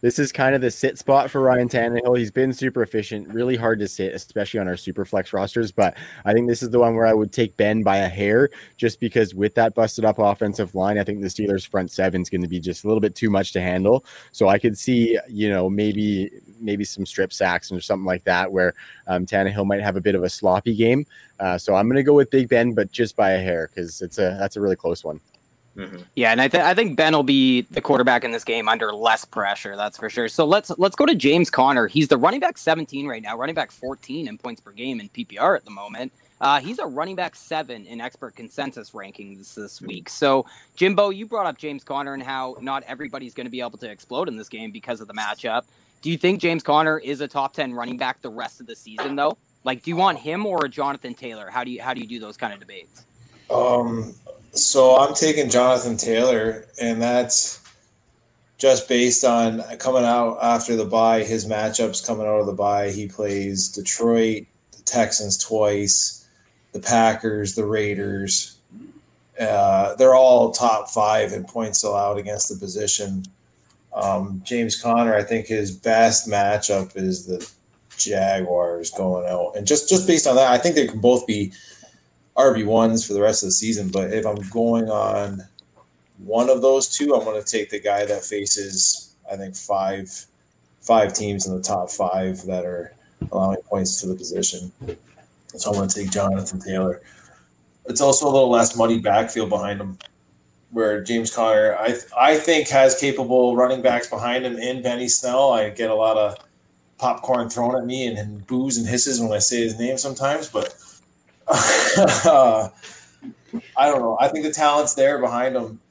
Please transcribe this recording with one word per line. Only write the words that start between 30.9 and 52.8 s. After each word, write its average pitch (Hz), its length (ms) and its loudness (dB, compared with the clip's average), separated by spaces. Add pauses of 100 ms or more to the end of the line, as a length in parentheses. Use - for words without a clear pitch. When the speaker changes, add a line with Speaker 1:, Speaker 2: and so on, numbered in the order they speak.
Speaker 3:
go 294 100 2
to 302 120 2
James 151 340 2
Conner. 127 380 2
He's 151 180 2
the 139 100 4
running 170 220 2
back 339 180 -2
seventeen 147 520 -4
right 113 140 -10
now, 107 140 -10
running 143 200 -6
back 135 160 -6
fourteen 131 560 -12
in 107 100 -14
points 120 220 -14
per 104 100 -20
game 117 300 -10
in 101 80 -16
P 120 160 -12
P 98 120 -18
R 160 200 2
at - 80 -8
the 110 80 -20
moment. 104 400 -14 (280)
Uh, 139 200 2
he's 202 180 -10
a - 80 -8
running 165 300 -8
back 175 180 -6
seven 123 520 -10
in 117 140 -14
expert 120 360 -14
consensus 120 540 -12
rankings 98 640 -20
this 101 260 -16
week. 92 280 -16
So, 135 360 2 (320)
Jimbo, 196 340 2
you 196 160 -10
brought 214 200 -4
up 160 100 -6
James 143 260 -12
Conner 139 300 -8
and 135 100 -12
how 131 380 -8
not 135 260 -6
everybody's 131 480 -14
gonna 123 160 -12
be 123 100 -10
able 117 180 -10
to 117 120 -14
explode 131 380 -8
in 120 80 -10
this 110 120 -16
game 110 220 -14
because 107 300 -10
of 107 80 -20
the 107 60 -20
matchup. 110 480 -6 (400)
Do 156 80 -6
you 165 80 -4
think 185 220 0
James 170 220 -2
Conner 156 360 2
is 139 220 -8
a 143 80 -8
top 139 260 -6
ten 135 180 -6
running 120 240 -10
back 127 260 -6
the 127 80 -12
rest 117 300 -14
of 120 60 -20
the 113 100 -18
season, 139 400 -10
though? 143 220 -2 (260)
Like, 127 180 -6
do 160 80 -10
you 165 60 -4
want 175 220 2
him 165 260 -6
or 180 240 -2
Jonathan 135 460 -8
Taylor? 110 360 -16
How 123 140 -6
do 127 60 -10
you, 117 120 -12
how 127 120 -6
do 117 60 -12
you 113 60 -12
do 117 140 -12
those 107 160 -16
kind 113 160 -8
of 101 80 -18
debates? 95 460 -20 (440)